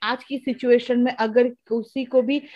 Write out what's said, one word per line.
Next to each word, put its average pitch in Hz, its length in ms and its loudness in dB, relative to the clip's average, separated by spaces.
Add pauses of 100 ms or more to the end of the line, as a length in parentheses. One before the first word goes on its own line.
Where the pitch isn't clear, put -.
आज 247 200 -4
की 277 140 -8
situation 240 600 0
में 247 120 2
अगर 220 320 0
किसी 240 600 -4
को 254 160 2
भी 277 200 -2 (140)